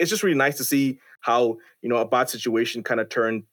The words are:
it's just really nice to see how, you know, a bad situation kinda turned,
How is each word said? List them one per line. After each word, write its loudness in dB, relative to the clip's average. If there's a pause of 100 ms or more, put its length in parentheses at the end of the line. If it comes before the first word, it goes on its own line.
it's 0
just -2
really 2
nice 2
to -4
see 0 (220)
how, 2 (240)
you -8
know, 0
a 2
bad 2
situation -2
kinda 0
turned, -2